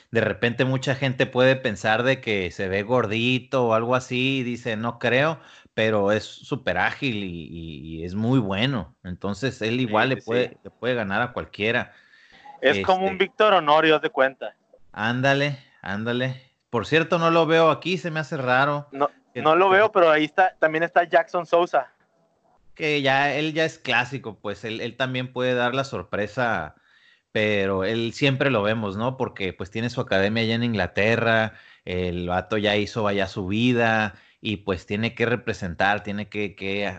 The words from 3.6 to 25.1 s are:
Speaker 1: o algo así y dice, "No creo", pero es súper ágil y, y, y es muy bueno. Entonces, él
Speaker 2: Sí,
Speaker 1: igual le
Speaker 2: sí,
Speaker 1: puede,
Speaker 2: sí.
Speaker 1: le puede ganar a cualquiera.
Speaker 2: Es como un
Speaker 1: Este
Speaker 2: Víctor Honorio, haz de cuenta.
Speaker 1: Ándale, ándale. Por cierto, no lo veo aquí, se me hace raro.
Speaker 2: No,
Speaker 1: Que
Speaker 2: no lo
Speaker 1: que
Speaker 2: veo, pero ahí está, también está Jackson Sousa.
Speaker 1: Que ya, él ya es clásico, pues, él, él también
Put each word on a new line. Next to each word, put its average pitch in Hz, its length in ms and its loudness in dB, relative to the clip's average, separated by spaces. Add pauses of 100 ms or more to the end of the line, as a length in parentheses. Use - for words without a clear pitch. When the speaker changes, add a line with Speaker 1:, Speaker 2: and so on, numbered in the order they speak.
Speaker 1:
o 110 60 2
algo 117 220 0
así 131 420 -2
y 127 60 -4
dice, 120 320 -6
"No 117 240 -6
creo", 135 400 0 (340)
pero 107 380 2
es 107 120 0
súper - 540 -6
ágil 107 460 -2
y, 85 260 -10
y, 80 500 -12
y 82 40 -8
es 90 100 -8
muy 117 240 2
bueno. 101 640 -2
Entonces, 98 600 -6
él 110 140 -2
Speaker 2:
Sí, 131 60 -2
Speaker 1:
igual 110 280 2
le 131 60 -2
Speaker 2:
sí, 101 100 -14
Speaker 1:
puede, 120 240 0
Speaker 2:
sí. - 120 -20
Speaker 1:
le 98 80 -18
puede 123 240 -4
ganar 107 280 -2
a - 100 -4
cualquiera. 107 600 -4 (680)
Speaker 2:
Es 190 260 2
como 190 200 2
un 196 60 -2
Speaker 1:
Este 190 120 0
Speaker 2:
Víctor 214 300 2
Honorio, 156 420 4
haz 147 60 -4
de 156 80 -4
cuenta. 131 440 -2 (380)
Speaker 1:
Ándale, 135 680 0 (240)
ándale. 120 580 -4 (300)
Por 110 160 -2
cierto, 160 320 2
no 165 120 2
lo 165 160 4
veo 160 240 6
aquí, 165 280 -2
se 165 120 -8
me 156 80 -6
hace 156 180 -6
raro. 139 540 2
Speaker 2:
No, 139 180 0 (240)
Speaker 1:
Que 123 80 -6
Speaker 2:
no 156 140 4
lo 190 160 6
Speaker 1:
que 185 60 6
Speaker 2:
veo, 214 160 4
pero 170 180 6
ahí 151 140 4
está, 185 340 2
también 160 240 0
está 175 220 2
Jackson 170 420 0
Sousa. 170 460 2 (840)
Speaker 1:
Que 151 280 0
ya, 135 300 4
él 151 220 -2
ya 160 100 0
es 156 140 -4
clásico, 123 640 -2
pues, 101 240 -8
él, 110 160 -8
él 117 160 -8
también 127 360 -4